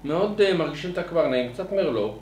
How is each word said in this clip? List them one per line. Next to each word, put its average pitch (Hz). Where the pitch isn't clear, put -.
מאוד, 196
אה, 190
מרגישים 160
את 175
הקברנה, 151
עם 123
קצת 190
מרלו 120